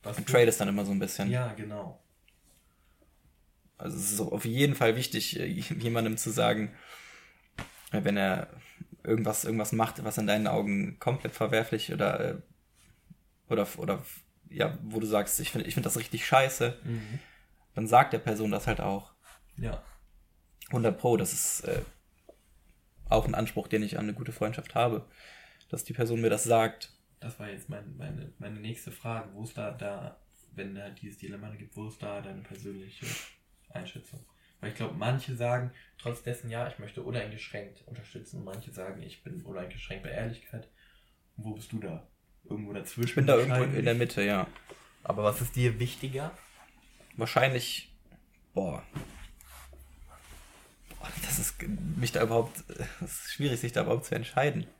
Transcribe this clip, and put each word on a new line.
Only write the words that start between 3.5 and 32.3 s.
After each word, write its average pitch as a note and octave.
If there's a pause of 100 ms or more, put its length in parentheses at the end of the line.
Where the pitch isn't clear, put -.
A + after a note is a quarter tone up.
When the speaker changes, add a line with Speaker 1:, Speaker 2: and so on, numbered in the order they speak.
Speaker 2:
Also -
es G2
ist G#2
auf -
jeden C3+
Fall A2+
wichtig, -
äh, -
jemandem A2+
zu -
sagen, A2 (1200)
äh, G#2
wenn G2+
er F#2+ (540)
irgendwas, A2
irgendwas A2
macht, A2+
was -
in G#2+
deinen G#2
Augen G2+
komplett A#2+
verwerflich A2
oder, G2+
äh, - (1080)
oder, G#2 (100)
oder, G#2 (460)
ja, -
wo A2
du A2
sagst, G#2
ich -
find, A#2
ich -
find B2
das -
richtig A2+
scheiße, C3
Speaker 1:
Mhm. A2+ (560)
Speaker 2:
dann G#2+
sagt A#2+
der A2
Person G#2+
das G#2
halt G#2+
auch. - (440)
Speaker 1:
Ja. A#2 (880)
Speaker 2:
Hundert A2+
Pro, A#2+
das F#2+
ist, -
äh, - (1300)
auch A2
ein -
Anspruch, -
den G#2+
ich G#2
an G#2
eine G#2
gute -
Freundschaft -
habe, A#2 (600)
dass -
die -
Person A#2
mir A2+
das -
sagt. A2+ (260)
Speaker 1:
Das -
war G#2
jetzt G2
mein, G#2
meine, G2+
meine G#2+
nächste A2
Frage. A2
Wo G#2
ist -
da, G#2
da, - (360)
wenn G2
da G2+
dieses G2+
Dilemma G2+
gibt, -
wo G#2+
ist -
da G2+
deine G2